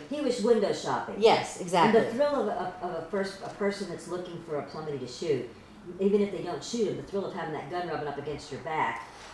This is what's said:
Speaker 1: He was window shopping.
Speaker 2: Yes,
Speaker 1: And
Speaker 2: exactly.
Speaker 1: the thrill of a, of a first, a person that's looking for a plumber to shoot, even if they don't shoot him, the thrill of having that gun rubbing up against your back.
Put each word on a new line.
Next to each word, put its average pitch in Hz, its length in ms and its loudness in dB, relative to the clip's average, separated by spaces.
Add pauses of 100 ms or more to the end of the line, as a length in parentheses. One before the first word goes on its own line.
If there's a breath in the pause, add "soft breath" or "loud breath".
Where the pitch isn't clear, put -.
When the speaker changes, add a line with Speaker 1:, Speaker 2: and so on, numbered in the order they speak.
Speaker 1:
He 285 140 -4
was 247 180 0
window 202 320 4
shopping. - 460 -2
Speaker 2:
Yes, - 400 6
Speaker 1:
And 185 80 -6
Speaker 2:
exactly. 185 340 8
Speaker 1:
the - 120 2
thrill 277 280 2
of 208 80 0
a, 180 320 -2
of 175 100 -4 (120)
a - 80 -10
first, 196 340 -2
a - 60 -8
person 202 400 -2
that's 165 180 -10
looking 175 400 -6
for 151 120 -2
a - 20 -2
plumber 156 340 -6
to 127 100 -6
shoot, 139 400 0 (540 loud breath)
even 202 220 6
if 196 100 0
they 165 100 -4
don't - 220 -6
shoot 226 240 0
him, 123 80 -2
the 135 60 -6
thrill 190 240 -4
of - 80 -6
having 160 180 -6
that 143 180 -6
gun 175 180 -2
rubbing 147 200 -4
up 143 80 -6
against 143 340 -8
your 120 120 -8
back. - 440 -2 (280 loud breath)